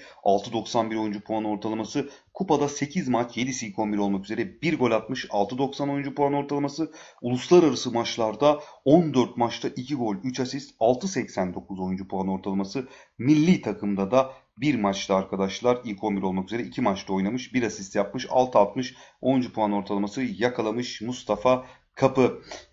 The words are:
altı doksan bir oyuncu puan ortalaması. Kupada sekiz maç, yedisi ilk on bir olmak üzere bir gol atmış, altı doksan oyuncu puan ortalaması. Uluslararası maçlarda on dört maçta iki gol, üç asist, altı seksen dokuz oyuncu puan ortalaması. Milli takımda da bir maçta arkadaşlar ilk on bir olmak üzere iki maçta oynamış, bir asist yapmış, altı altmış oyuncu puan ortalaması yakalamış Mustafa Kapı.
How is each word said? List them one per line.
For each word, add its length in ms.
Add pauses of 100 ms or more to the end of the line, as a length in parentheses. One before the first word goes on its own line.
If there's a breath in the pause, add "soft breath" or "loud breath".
(240 loud breath)
altı 300
doksan 380
bir 40
oyuncu 260
puan 220
ortalaması. 640 (240 loud breath)
Kupada 360
sekiz 380
maç, 300
yedisi 300
ilk 120
on 140
bir 40
olmak 280
üzere 360
bir 180
gol 120
atmış, 380
altı 280
doksan 320
oyuncu 260
puan 180
ortalaması. 580 (300 loud breath)
Uluslararası 680
maçlarda 680 (260 loud breath)
on 280
dört 240
maçta 380
iki 200
gol, 280
üç 160
asist, 400
altı 280
seksen 460
dokuz 260
oyuncu 280
puan 200
ortalaması. 600 (300 loud breath)
Milli 440
takımda 500
da 200 (260 loud breath)
bir 180
maçta 400
arkadaşlar 720
ilk 180
on 140
bir 40
olmak 240
üzere 180
iki 180
maçta 320
oynamış, 400
bir 100
asist 320
yapmış, 340
altı 300
altmış 360 (260 loud breath)
oyuncu 320
puan 180
ortalaması 500
yakalamış 800
Mustafa 640 (300 loud breath)
Kapı. 460 (320 loud breath)